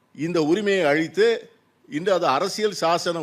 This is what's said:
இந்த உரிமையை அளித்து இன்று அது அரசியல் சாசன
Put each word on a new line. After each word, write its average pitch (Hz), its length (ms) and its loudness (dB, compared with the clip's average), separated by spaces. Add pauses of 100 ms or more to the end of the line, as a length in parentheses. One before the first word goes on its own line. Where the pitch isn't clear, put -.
(160)
இந்த 170 240 -4 (100)
உரிமையை 196 420 2
அளித்து 165 380 2 (600)
இன்று 170 240 -2
அது 170 140 0 (100)
அரசியல் 196 440 -4
சாசன 170 420 0